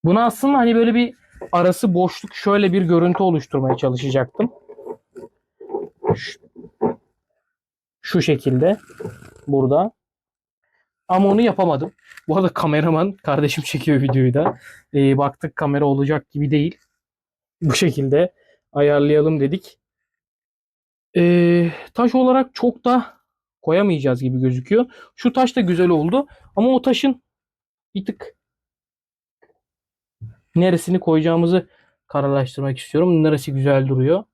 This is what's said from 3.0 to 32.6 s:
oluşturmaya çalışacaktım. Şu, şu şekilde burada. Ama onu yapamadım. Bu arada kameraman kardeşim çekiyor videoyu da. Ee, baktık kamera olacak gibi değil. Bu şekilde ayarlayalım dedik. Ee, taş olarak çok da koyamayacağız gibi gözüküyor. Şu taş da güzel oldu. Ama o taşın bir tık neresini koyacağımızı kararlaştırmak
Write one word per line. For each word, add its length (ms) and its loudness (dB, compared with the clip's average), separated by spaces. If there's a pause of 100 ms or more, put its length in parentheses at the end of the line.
oluşturmaya 540 -2
çalışacaktım. 760 -2 (1600)
Şu, 260 -12 (1600)
şu 220 -2
şekilde 560 0 (680)
burada. 460 0 (1160)
Ama 200 2
onu 120 2
yapamadım. 520 0 (360)
Bu 80 0
arada 120 2
kameraman 640 0
kardeşim 520 -2
çekiyor 380 0
videoyu 320 0
da. 240 -2 (360)
Ee, 240 2
baktık 380 -4
kamera 280 -2
olacak 460 -2
gibi 200 -4
değil. 280 -2 (840)
Bu 120 0
şekilde 600 0 (380)
ayarlayalım 680 2
dedik. 380 -6 (1400)
Ee, 560 2 (220)
taş 200 0
olarak 400 2
çok 300 -4
da 360 -2 (420)
koyamayacağız 600 0
gibi 180 -2
gözüküyor. 460 0 (300)
Şu 160 -2
taş 240 0
da 40 0
güzel 280 2
oldu. 380 0 (300)
Ama 120 2
o 140 2
taşın 400 0 (720)
bir 100 -6
tık 320 -12 (2250)
neresini 460 0
koyacağımızı 680 0 (380)
kararlaştırmak 720 -4